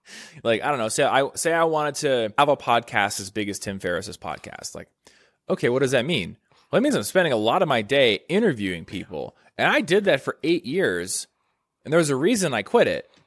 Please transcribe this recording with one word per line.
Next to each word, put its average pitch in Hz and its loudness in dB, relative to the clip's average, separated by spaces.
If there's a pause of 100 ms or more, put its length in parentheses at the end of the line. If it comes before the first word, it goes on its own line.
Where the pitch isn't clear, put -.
(440)
Like, 113 0
I - 0
don't 135 -2
know, 110 -2
say 143 0
I, 131 2
say 165 0
I 165 4
wanted 151 0
to 120 0
have 143 4
a 135 2
podcast 117 0
as 95 -10
big 101 -4
as 95 -8
Tim 98 -8
Ferriss's 90 -6
podcast. - -14
Like, 85 -14 (600)
okay, 151 0
what 127 0
does 131 2
that 123 0
mean? 131 -4 (340)
Well, 165 2
it - 2
means 269 2
I'm 107 -2
spending 170 2
a 113 2
lot 120 2
of 175 2
my 123 2
day 117 2
interviewing 107 0
people. 80 -10 (220)
And 131 2
I 254 2
did 196 2
that 147 2
for - -6
eight 165 0
years. 107 -2 (560)
And 131 -8
there 170 4
was 151 2
a 139 2
reason 175 0
I 107 0
quit 180 4
it, 82 -4 (180)